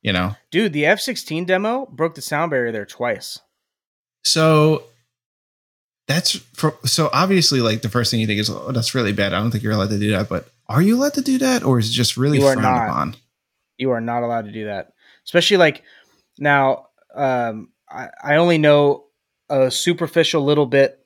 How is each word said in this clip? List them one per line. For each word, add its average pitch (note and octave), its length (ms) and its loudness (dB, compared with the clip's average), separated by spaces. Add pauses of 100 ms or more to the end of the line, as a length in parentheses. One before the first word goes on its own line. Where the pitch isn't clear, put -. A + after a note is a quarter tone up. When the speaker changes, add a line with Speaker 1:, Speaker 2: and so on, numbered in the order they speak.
Speaker 1:
you G#2 100 -4
know? F#2 240 -2 (140)
Speaker 2:
Dude, F#3+ 240 -2
the D3 140 0
F G3+ 120 2
sixteen F3+ 460 -8
demo G#3+ 460 -2
broke D#3 240 -6
the C#3+ 60 -16
sound D#3 280 -4
barrier B2 220 -2
there G#2 140 -8
twice. - 520 -8 (840)
Speaker 1:
So D#3 600 4 (1200)
that's D3+ 240 0 (220)
for, D#3 220 -2 (100)
so D3+ 280 0
obviously, E3 480 2
like, A2 220 0
the A2 60 -4
first A#2 200 0
thing A#2 100 -2
you A2 80 0
think G#2 120 -2
is, G#2+ 100 -2
"Oh, - 220 -8
that's A#2 240 -4
really G#2+ 180 0
bad. G2+ 200 -2
I F#2 60 0
don't A2 120 -2
think G#2+ 120 -4
you're G#2+ 100 -2
allowed G2+ 180 0
to G#2 80 -2
do G#2 120 0
that." G#2 180 -2
But - 200 -6 (180)
are B2 140 0
you G#3+ 160 4
allowed C#4+ 180 0
to C#4 60 -2
do C4 160 0
that? B3+ 260 0
Or B2+ 140 2
is A2 120 0
it A#2+ 40 -4
just A#2+ 240 -2
really C#3+ 220 0
Speaker 2:
You C#3 80 4
are C3+ 60 4
Speaker 1:
frowned B2+ 120 0 (140)
Speaker 2:
not. A2 100 -2
Speaker 1:
upon? C#2 260 -4 (600)
Speaker 2:
You B2+ 140 -2
are A#2 100 -2
not A#2+ 220 -4
allowed A#2 220 -4
to G#2 60 -16
do A2 140 -10
that. G2+ 280 -10 (320)
Especially, F3 320 2
like, D#3+ 260 2 (560)
now, C#3 480 2 (260)
um, B2 560 -4 (180)
I, - 220 -14 (140)
I D3 140 0
only E3+ 200 4
know D3 480 4 (440)
a C3 200 2
superficial E3 760 0
little D3 220 2
bit C3+ 400 2